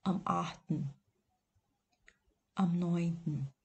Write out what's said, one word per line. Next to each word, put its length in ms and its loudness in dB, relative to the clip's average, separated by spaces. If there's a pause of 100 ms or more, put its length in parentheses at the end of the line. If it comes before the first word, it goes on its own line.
Am 200 0
achten. 680 -2 (1600)
Am 240 4
neunten. 720 0 (120)